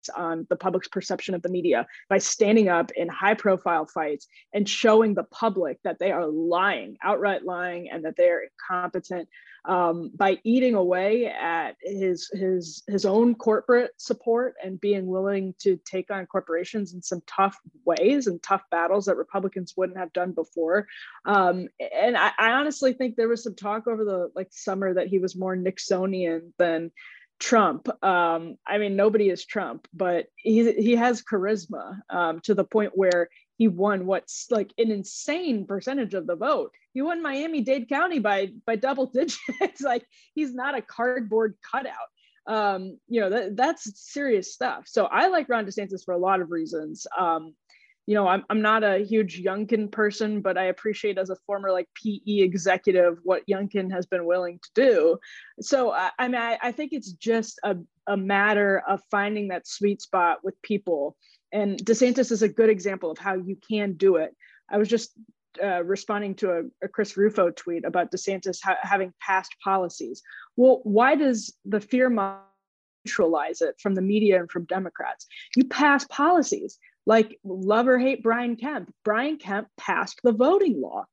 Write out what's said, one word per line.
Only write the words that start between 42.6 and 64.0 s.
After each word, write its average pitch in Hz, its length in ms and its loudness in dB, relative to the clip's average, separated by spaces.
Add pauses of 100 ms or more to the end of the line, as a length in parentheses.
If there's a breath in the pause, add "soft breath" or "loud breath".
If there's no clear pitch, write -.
you 233 140 2
know, 190 100 2
that, 202 260 -2
that's 254 320 0 (100)
serious 254 540 -2
stuff. - 320 -6
So 208 200 0
I 262 220 2
like 349 220 0
Ron 233 160 0
DeSantis 190 400 -8
for 185 80 -4
a 175 60 0
lot 185 220 2
of 165 100 -6
reasons. 160 560 -6 (100)
Um, 165 380 -2 (520 soft breath)
you 208 80 2
know, 202 120 2
I'm, 196 220 2
I'm 214 140 2
not 214 200 4
a 196 140 2
huge 196 440 0
Youngkin 208 500 -2
person, 214 500 -2
but 185 160 0
I 190 80 0
appreciate 190 540 -2
as 190 100 -2
a 185 160 -6
former, 196 260 -4
like, 180 220 -2
P 208 340 -6
E 208 140 2
executive 180 840 4
what 180 240 0
Youngkin 196 440 -2
has 180 160 -4
been 180 180 -4
willing 175 380 -2
to - 100 -20
do. 180 440 4 (440 loud breath)
So 254 300 0
I, 185 260 -2
I 247 100 -2
mean, 247 140 -2
I, 233 200 -2
I 240 100 -2
think 302 220 -6
it's 214 180 -10
just 226 520 -2
a, 196 140 0 (300)
a 196 100 0
matter 196 720 2
of 196 140 0 (100)
finding 208 380 -2
that 175 180 -8
sweet 202 340 -2
spot 175 420 0
with 185 200 -8
people. 165 520 -2 (380 soft breath)
And 202 240 -2
DeSantis 240 540 2
is 214 100 0
a 214 80 4
good 220 200 4
example 185 420 -2
of 165 80 -12
how 196 160 -4
you 185 200 -6 (140)
can 208 240 -2
do 185 220 4